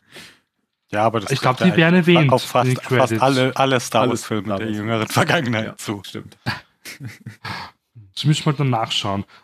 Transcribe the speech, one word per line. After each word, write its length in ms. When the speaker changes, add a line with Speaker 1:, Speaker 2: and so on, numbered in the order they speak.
Speaker 1:
Ja, 140
aber 160
das 100
Speaker 2:
Ich 100
glaub, 160
Speaker 1:
trifft 200
Speaker 2:
die 40
Speaker 1:
ja 100
Speaker 2:
werden 60
erwähnt 360
Speaker 1:
auf 100
fast, 260
Speaker 2:
in 60
den 80
Speaker 1:
fast 260
Speaker 2:
Credits. 140
Speaker 1:
alle, 340
alle 240
Star 220
Speaker 3:
Alles 200
Speaker 1:
Wars-Filme 240
Speaker 3:
Star 120
Speaker 1:
der 100
Speaker 3:
Wars. 80
Speaker 1:
jüngeren 320
Vergangenheit 580
Speaker 3:
Ja, 100
Speaker 1:
zu. 300
Speaker 3:
stimmt. 300
Speaker 2:
Das 100
müssen 220
wir 60
dann 180
nachschauen. 540